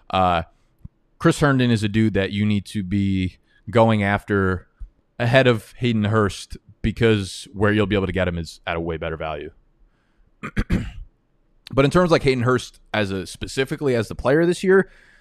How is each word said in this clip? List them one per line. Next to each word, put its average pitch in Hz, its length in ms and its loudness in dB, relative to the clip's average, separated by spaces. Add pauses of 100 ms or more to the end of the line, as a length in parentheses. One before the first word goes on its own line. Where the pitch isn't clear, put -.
(100)
uh, 90 320 2 (760)
Chris - 220 0
Herndon 131 300 2
is 107 120 2
a 107 60 -2
dude 107 260 2
that 98 180 0
you 104 140 -2
need 104 200 -2
to 107 160 -6
be 95 540 -2 (340)
going 113 320 4
after 98 640 0 (500)
ahead 127 280 2
of 117 320 0
Hayden 113 260 0
Hurst 104 520 -2 (260)
because 107 720 0
where 104 200 0
you'll 107 140 2
be 101 100 -2
able 95 100 0
to 92 60 -6
get 90 140 0
him 85 120 -4
is - 280 -12
at 85 100 -4
a 85 40 -4
way 85 160 -6
better 80 200 -6
value. 76 340 -8 (1200)
<clears throat> - 100 0 (920)
But 135 120 2
in 143 60 2
terms 180 160 4
of, 160 60 -4
like, 147 100 4
Hayden 127 220 0
Hurst 123 340 -2 (160)
as 107 160 -2
a, 95 160 -6
specifically 131 680 -4
as 110 100 -2
the - 80 -12
player 151 320 2
this 175 160 -2
year, 190 260 4 (320)